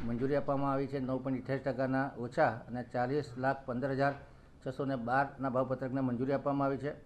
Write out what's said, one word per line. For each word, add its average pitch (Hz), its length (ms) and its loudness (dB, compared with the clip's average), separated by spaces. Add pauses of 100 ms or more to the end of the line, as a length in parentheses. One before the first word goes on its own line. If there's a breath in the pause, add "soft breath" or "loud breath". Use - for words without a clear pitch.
મંજૂરી 123 300 0
આપવામાં 139 380 2
આવી 139 140 0
છે. 139 120 -4
નવ 131 180 0
પોઇન્ટ 131 240 -2
અઠ્યાવીસ 131 220 -2
ટકાના 131 560 0
ઓછા 123 280 4
અને 120 360 -4
ચાલીસ 127 540 -2
લાખ 131 280 0
પંદર 127 260 -2
હજાર 139 220 2 (540 loud breath)
છસો 135 180 -2
ને 135 100 0
બારના 131 540 0
ભાવપત્રકને 131 520 0
મંજૂરી 127 320 0
આપવામાં 139 340 2
આવી 139 100 0
છે. 131 140 -4 (140)